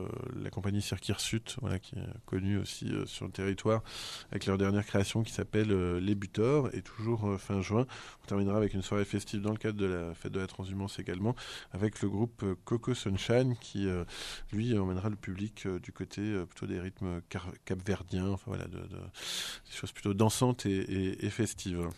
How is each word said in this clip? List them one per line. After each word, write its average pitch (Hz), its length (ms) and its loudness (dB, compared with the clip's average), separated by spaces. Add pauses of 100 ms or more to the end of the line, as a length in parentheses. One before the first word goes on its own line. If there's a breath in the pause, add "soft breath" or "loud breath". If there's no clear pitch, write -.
(360)
la 101 160 -6
compagnie 98 320 0
Cirque - 260 -4
Hirsute, - 520 -2
voilà, 95 180 0
qui - 160 -12
est 90 320 -8
connue 98 320 2
aussi, 95 320 -4
euh, 98 160 -2
sur - 180 -8
le 95 60 -6
territoire, 98 500 2 (480 loud breath)
avec - 160 -4
leur 95 140 4
dernière 101 260 4
création 104 380 2
qui - 80 -4
s'appelle, - 160 -2 (240)
euh, 90 300 4
Les 101 140 4
Buteurs. 107 600 2
Et 95 60 -2
toujours, 110 440 0
euh, 98 120 2
fin 98 240 0
juin, 107 240 4 (380 loud breath)
on - 40 -18
terminera 101 300 4
avec 104 160 4
une 95 80 0
soirée 101 240 2
festive 104 360 -2
dans 104 100 0
le 107 60 0
cadre 107 200 -2
de 98 80 2
la 85 280 0
fête 98 200 -8
de 95 80 -2
la 95 60 -2
transhumance 98 520 -6
également, 98 360 0 (360 loud breath)
avec 101 300 0
le 101 80 4
groupe, 107 340 0
euh, 95 120 2 (100)
Coco 117 280 0
Sunshine 120 680 2
qui, 98 260 -2
euh, 90 160 0 (480 loud breath)
lui, 110 260 2
emmènera 92 320 0
le 104 60 -2
public, 101 500 -6
euh, 92 140 0
du - 140 -10
côté, - 280 -6
euh, 101 240 0
plutôt - 220 -8
des 92 140 -2
rythmes 90 480 -4
car-, 90 240 -6 (100)
capverdiens, 92 680 -2
enfin, 95 160 -4
voilà, 92 180 -4
de, 87 140 -10
de, 90 180 -10
des - 720 -8
choses - 220 -8
plutôt 104 200 0
dansantes 110 520 6
et, 98 120 4
et, 95 480 0
et 104 40 2
festives. 90 580 0 (100)